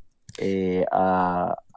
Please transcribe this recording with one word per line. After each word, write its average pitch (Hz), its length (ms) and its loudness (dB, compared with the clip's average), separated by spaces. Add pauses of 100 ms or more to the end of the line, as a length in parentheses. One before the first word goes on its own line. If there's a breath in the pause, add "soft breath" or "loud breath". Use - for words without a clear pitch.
(380)
Eh, 95 520 0
a, 90 680 0 (200)